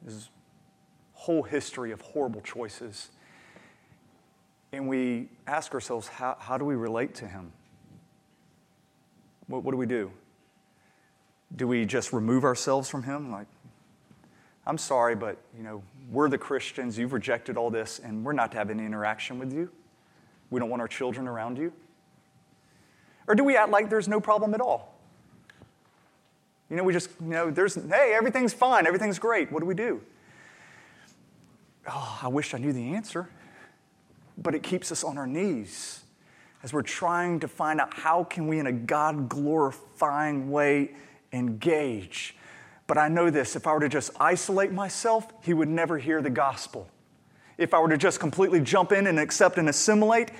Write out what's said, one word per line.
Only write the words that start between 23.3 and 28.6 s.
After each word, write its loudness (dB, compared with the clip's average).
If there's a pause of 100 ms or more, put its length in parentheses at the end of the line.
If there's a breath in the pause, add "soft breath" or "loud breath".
do 6
we 6
act 6
like 4
there's 0
no 0
problem 2
at 0
all? -2 (1700 soft breath)
You -6
know, 0
we 4
just, 0 (140)
you -8
know, 0
there's, 2
"Hey, 4
everything's 2
fine, 4